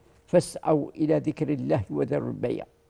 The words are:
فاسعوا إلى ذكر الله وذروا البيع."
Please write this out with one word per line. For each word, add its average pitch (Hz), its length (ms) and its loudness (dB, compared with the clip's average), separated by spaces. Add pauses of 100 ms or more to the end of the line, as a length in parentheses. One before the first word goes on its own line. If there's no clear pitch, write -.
(260)
فاسعوا - 680 2
إلى 156 260 2
ذكر 151 320 -2
الله 135 400 0
وذروا 139 400 -2
البيع." 113 360 -4 (240)